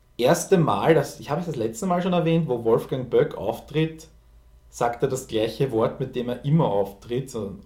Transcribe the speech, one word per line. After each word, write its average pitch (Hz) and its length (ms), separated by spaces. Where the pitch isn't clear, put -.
erste 170 400
Mal, 127 380
das, - 240
ich, 110 100
hab 151 100
ich 175 60
das 156 100
letzte 113 300
Mal 180 160
schon 180 120
erwähnt, 165 340
wo 120 160
Wolfgang 123 460
Böck 131 260
auftritt, 151 720
sagt - 340
er 135 60
das 127 180
gleiche 113 440
Wort, 113 280
mit 131 160
dem 120 140
er 120 160
immer 147 200
auftritt, 107 640
so 104 180
ein 95 180